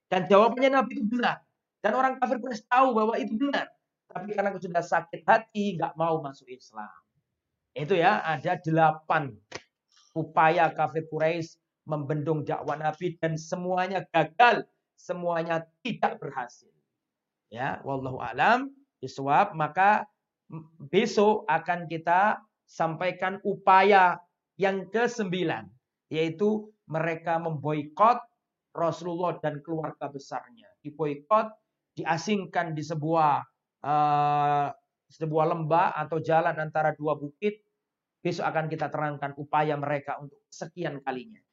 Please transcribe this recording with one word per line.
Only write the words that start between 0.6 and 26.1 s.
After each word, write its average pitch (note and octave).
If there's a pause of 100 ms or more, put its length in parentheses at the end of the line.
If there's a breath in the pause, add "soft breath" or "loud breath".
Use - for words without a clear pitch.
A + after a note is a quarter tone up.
Nabi C4+
itu A3
benar. F#3+ (400)
Dan G#3
orang C4
kafir B3
Quraisy B3
tahu B3+
bahwa A3
itu -
benar. A3+ (320)
Tapi G3+
karena G3
sudah E3+
sakit E3+
hati, G3+
nggak D#3
mau D#3+
masuk C#3
Islam. A2 (760)
Itu D3+
ya, F#3
ada E3+
delapan D#3+ (800)
upaya D#3+
kafir D#3
Quraisy D#3+ (320)
membendung D3+
dakwah D3
Nabi D#3
dan D#3+
semuanya F3+
gagal, E3+ (320)
semuanya E3+ (240)
tidak -
berhasil. - (760)
Ya, C3
wallahu C3
alam F#3+ (240)
bisawab. C#3+
Maka F3+ (880)
besok G#3+
akan E3
kita E3+ (240)
sampaikan F3+
upaya F#3+ (400)
yang F#3+
kesembilan, F3+ (400)